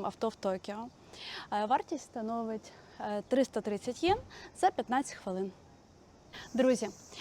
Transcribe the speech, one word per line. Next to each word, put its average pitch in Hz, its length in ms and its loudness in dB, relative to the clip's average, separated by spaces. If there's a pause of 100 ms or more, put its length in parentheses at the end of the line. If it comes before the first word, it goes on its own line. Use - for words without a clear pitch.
авто 220 260 -2
в - 60 -6
Токіо. 202 520 -4 (640)
Е, 214 140 2
вартість 262 380 0
становить, 220 680 -6 (280)
е, 208 280 -4
триста 247 340 4
тридцять 214 420 -4
єн 381 140 6 (420)
за 370 120 6
п'ятнадцять 254 440 -2
хвилин. 190 360 -4 (1000)
Друзі, 240 360 6 (320)